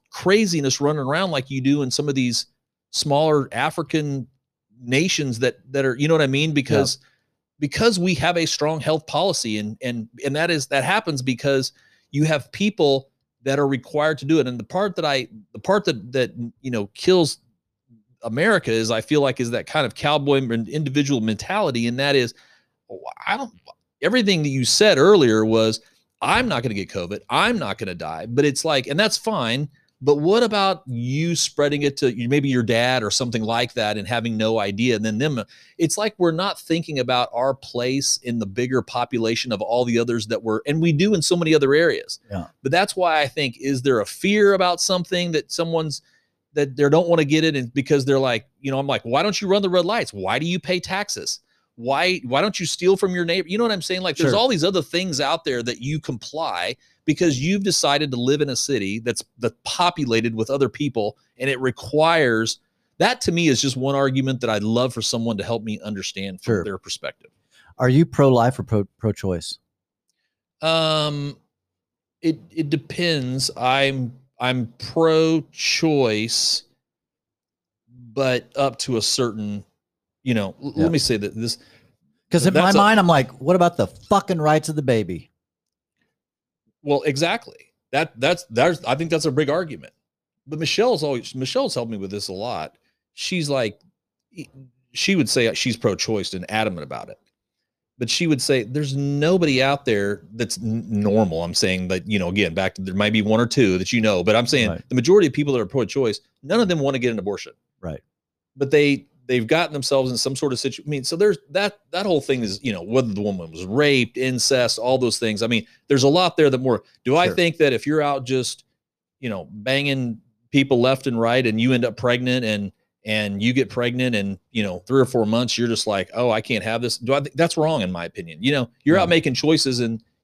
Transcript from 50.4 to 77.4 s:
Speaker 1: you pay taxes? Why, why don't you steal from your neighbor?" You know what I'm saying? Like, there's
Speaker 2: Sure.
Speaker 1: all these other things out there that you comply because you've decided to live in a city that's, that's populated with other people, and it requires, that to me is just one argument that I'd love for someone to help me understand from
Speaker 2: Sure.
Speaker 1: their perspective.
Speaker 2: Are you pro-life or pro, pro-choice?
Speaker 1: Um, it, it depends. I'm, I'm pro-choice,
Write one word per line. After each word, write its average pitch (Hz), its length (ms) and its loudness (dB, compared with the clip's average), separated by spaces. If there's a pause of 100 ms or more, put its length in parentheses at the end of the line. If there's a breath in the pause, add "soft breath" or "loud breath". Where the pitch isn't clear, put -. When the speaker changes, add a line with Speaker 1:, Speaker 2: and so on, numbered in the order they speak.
Speaker 1:
you 180 120 -2
pay 185 220 -4
taxes? - 600 -8 (340)
Why, 143 500 0
why 131 160 0
don't 202 180 -2
you 175 80 -4
steal 190 300 2
from 185 180 0
your 175 100 -2
neighbor?" 170 240 -2
You 190 100 -4
know 240 60 2
what 226 80 0
I'm 185 100 -4
saying? 185 200 -4
Like, 175 140 -2
there's 156 140 2
Speaker 2:
Sure. 208 80 2
Speaker 1:
all 247 100 4
these 170 160 2
other 185 180 2
things 170 380 -4
out 151 240 -2
there 123 180 -2
that 117 180 -6
you 147 200 -4
comply 120 720 -6 (300)
because 147 360 2
you've 190 220 0
decided 147 480 0
to 120 100 -4
live 135 200 2
in 147 100 0
a 123 60 -4
city 104 420 -2
that's, 113 260 -4 (140)
that's 120 160 -2 (100)
populated 120 720 0
with 110 160 -4
other 135 180 2
people, 113 480 -4 (220)
and 131 100 -4
it 131 120 -2
requires, 131 1000 0 (400)
that 233 240 0
to 175 100 0
me 170 160 2
is 127 140 2
just 131 160 -2
one 135 160 -2
argument 135 480 0
that 117 80 -2
I'd 107 120 0
love 117 300 0
for 113 80 -8
someone 113 380 -4
to 95 60 -6
help 113 180 -4
me 110 180 -8
understand 98 640 -10
from 117 140 0
Speaker 2:
Sure. 85 80 -2
Speaker 1:
their 98 140 -6
perspective. - 520 -12 (480 soft breath)
Speaker 2:
Are 127 100 2
you 143 160 6
pro-life 127 540 4
or - 60 -8
pro, 104 200 0 (140)
pro-choice? 98 600 -4 (1000)
Speaker 1:
Um, 156 800 0 (840)
it, 160 200 0 (100)
it 160 180 -4
depends. 143 880 -2
I'm, 131 560 0 (260)
I'm 123 400 -2
pro-choice, 160 1900 0 (1500)